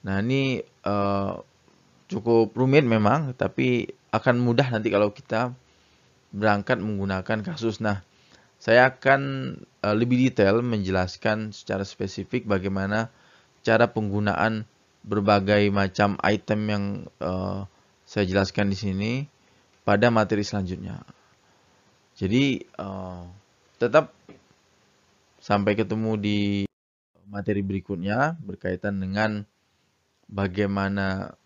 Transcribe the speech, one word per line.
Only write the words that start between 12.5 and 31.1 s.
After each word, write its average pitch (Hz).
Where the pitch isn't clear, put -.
cara 113
penggunaan 104
berbagai 104
macam 98
item 107
yang, 101
eh, 92
saya 104
jelaskan 98
di 98
sini 101
pada 104
materi 107
selanjutnya. 92
Jadi, 120
eh, 92
tetap 135
sampai 101
ketemu 110
di 104
materi 101
berikutnya 101
berkaitan 98
dengan 104
bagaimana 98